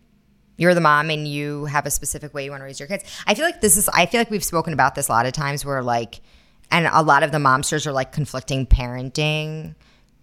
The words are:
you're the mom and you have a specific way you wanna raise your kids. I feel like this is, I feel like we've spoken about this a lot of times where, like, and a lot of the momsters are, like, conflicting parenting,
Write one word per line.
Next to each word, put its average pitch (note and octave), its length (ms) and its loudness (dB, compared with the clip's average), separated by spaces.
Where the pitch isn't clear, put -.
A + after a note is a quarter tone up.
you're F3 180 4
the E3+ 60 2
mom D3+ 300 4
and D3+ 180 -4
you D3 380 -6
have C#3+ 200 -2
a C#3+ 40 -6
specific C#3+ 440 -8
way C#3+ 100 -8
you C#3 60 -10
wanna C3+ 140 -14
raise C3+ 160 -16
your C#3+ 80 -14
kids. G3 160 -8
I G#3 60 4
feel D4 100 -4
like - 160 -4
this G#3+ 160 4
is, G3+ 140 0
I F3 160 4
feel A#3 140 2
like A3+ 100 0
we've G3+ 140 -4
spoken E3 280 -2
about C3+ 240 2
this C#3 120 -4
a C3+ 40 -2
lot A#2 120 4
of B2+ 80 -2
times C#3+ 320 -4
where, C3+ 200 -4
like, A#2+ 360 -4
and E3 220 2
a D3 100 6
lot D3 200 6
of D3+ 80 2
the D#3 80 0
momsters C#3+ 480 2
are, D3 60 -4
like, C3 200 -2
conflicting C3 540 -4
parenting, D3+ 1120 -2